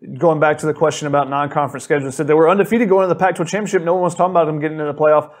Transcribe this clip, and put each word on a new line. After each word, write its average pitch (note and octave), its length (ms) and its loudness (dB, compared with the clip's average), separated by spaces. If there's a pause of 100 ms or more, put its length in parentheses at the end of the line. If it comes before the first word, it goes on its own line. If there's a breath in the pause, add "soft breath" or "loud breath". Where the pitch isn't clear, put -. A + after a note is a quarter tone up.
(180)
going D#3 240 2
back D3+ 160 2
to - 80 -8
the D3+ 80 -2
question D3+ 340 -2
about C#3+ 220 0
non-conference C#3+ 560 -4
schedule, C#3 260 -2
said D3 160 -4
they D3+ 60 4
were D#3+ 160 6
undefeated G3 400 2
going F#3+ 180 4
to F3 60 0
the - 40 -2
Pac-twelve F3+ 300 0
championship. G3 360 -2
No E3+ 100 0
one F#3 100 0
was E3+ 120 -2
talking F3+ 160 0
about E3+ 140 2
them D#3 140 -4
getting D#3 180 -4
into D3+ 140 -6
the D3 60 -10
playoff. D3+ 420 2